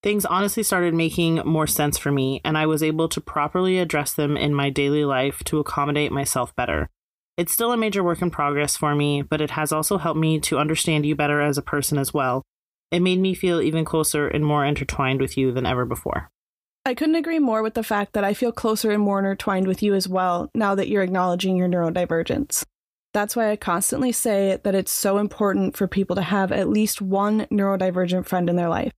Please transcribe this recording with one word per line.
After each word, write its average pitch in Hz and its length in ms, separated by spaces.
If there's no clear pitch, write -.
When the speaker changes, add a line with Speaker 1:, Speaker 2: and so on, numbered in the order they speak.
Speaker 1:
Things 208 220
honestly 202 380
started 175 300
making 165 420
more 156 220
sense 147 300
for 143 140
me, 135 320
and 156 140
I 156 80
was 156 180
able 160 240
to - 140
properly 180 560
address 160 360
them 147 220
in 147 180
my 143 160
daily 143 360
life 135 400
to 156 140
accommodate 147 520
myself 131 440
better. 82 340
It's 175 160
still 233 180
a 240 60
major 202 260
work 170 180
in 175 100
progress 147 440
for 147 180
me, 147 280
but 151 200
it 147 100
has 151 200
also 156 280
helped 156 200
me 160 220
to 151 160
understand 151 480
you 151 100
better 147 240
as 147 180
a 139 40
person 147 360
as 139 160
well. 135 300
It 175 120
made 185 180
me 190 160
feel 175 260
even 156 240
closer 156 420
and 151 160
more 147 220
intertwined 135 560
with 135 160
you 131 140
than 127 140
ever 123 200
before. - 440
Speaker 2:
I 254 120
couldn't 311 200
agree 330 220
more 226 240
with 220 140
the 226 80
fact 202 300
that 202 100
I 202 100
feel 233 180
closer 220 380
and 208 140
more 202 160
intertwined 196 480
with 185 160
you 208 100
as 190 160
well 180 460
now 208 180
that 196 140
you're 202 160
acknowledging 185 520
your 180 140
neurodivergence. 175 960
That's 208 220
why 220 160
I 214 40
constantly 208 560
say 196 520
that 202 100
it's 190 180
so 202 280
important 196 580
for 196 100
people 190 280
to 190 80
have 190 280
at 190 180
least 214 340
one 202 480
neurodivergent 185 760
friend 175 240
in 175 60
their 175 140
life. - 280